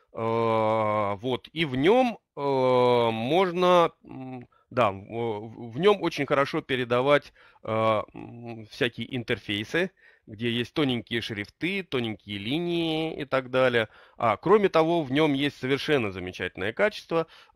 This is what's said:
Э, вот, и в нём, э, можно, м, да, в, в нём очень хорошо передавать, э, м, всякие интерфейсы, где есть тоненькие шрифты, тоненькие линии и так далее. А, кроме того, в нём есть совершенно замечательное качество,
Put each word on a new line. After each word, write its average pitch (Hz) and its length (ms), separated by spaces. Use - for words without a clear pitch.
Э, 110 1040
вот, 120 360
и 160 120
в 131 120
нём, 220 420
э, 151 40
можно, 175 800
м, 127 440
да, 117 220
в, 113 800
в 117 60
нём 196 240
очень 156 240
хорошо 143 360
передавать, 127 720
э, 110 380
м, 113 560
всякие 120 460
интерфейсы, 117 720
где 113 240
есть 117 240
тоненькие 123 460
шрифты, 151 640
тоненькие 110 540
линии 160 840
и 139 60
так 131 240
далее. 123 380
А, 110 180
кроме 196 320
того, 160 340
в 127 100
нём 147 220
есть 139 240
совершенно 131 520
замечательное 90 640
качество, 165 560